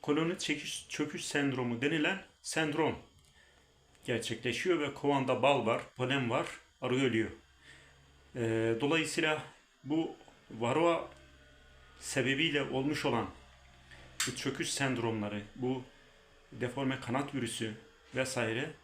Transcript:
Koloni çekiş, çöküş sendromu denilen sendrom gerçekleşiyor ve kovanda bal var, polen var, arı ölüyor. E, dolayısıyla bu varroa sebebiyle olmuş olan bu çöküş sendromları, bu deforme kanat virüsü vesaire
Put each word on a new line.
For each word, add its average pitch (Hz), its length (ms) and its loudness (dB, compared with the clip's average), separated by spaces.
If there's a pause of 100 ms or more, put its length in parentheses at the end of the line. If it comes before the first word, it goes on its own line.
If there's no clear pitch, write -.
Koloni 165 360 0
çekiş, - 520 -6
çöküş 147 360 -4
sendromu 127 560 0
denilen 160 420 0 (180)
sendrom 151 580 0 (1040)
gerçekleşiyor 123 760 0
ve 139 140 -2
kovanda 131 480 2
bal 131 240 6
var, 120 160 2 (140)
polen 127 340 0
var, 151 180 0 (340)
arı 127 140 2
ölüyor. 113 340 4 (1040)
E, 113 460 2
dolayısıyla 156 600 2 (400)
bu 156 320 0 (360)
varroa 151 580 2 (920)
sebebiyle 139 600 2
olmuş 135 440 0
olan 117 240 2 (1000)
bu 123 80 -6
çöküş - 340 -4
sendromları, 113 720 0 (140)
bu 127 280 -2 (680)
deforme 127 480 -2
kanat 139 360 -2
virüsü 110 380 -4 (420)
vesaire 127 560 -2 (120)